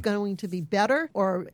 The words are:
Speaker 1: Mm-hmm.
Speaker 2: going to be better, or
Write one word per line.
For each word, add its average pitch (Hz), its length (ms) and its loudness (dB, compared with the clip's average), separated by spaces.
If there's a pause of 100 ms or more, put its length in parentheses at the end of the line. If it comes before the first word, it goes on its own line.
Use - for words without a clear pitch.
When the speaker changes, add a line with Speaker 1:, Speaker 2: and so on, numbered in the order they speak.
Speaker 1:
Mm-hmm. - 20 -8
Speaker 2:
going 208 340 0
to 202 120 -8
be 180 120 -4
better, 233 540 2
or 185 400 0